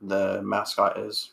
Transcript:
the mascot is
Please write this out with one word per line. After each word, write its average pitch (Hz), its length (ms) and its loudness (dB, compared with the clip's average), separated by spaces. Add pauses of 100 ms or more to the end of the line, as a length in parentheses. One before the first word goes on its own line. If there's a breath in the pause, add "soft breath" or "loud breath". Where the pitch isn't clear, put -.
the 98 400 2
mascot 101 560 0
is 104 340 -6